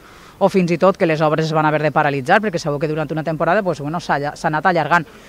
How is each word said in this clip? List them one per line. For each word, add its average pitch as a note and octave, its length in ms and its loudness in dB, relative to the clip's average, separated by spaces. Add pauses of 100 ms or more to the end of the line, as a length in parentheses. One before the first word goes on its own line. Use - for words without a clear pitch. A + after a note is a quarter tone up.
(380)
o G3 100 2
fins F3 220 2
i E3+ 80 0
tot F#3 200 2
que F#3+ 80 2
les D#3 160 0
obres D#3 240 2
es D#3 60 -4
van D#3 140 2
haver D3+ 160 2
de D3+ 120 0
paralitzar, D3+ 480 2
perquè F#3 160 -4
sabeu D3 200 -4
que D3+ 100 -2
durant D3+ 240 -4
una D#3 120 -4
temporada, E3 380 0
pues, F3 180 -4
bueno, D3 200 -6
s'ha, C#3+ 360 -2
s'ha - 120 -4
anat D#3 180 -2
allargant. E3 400 2 (220)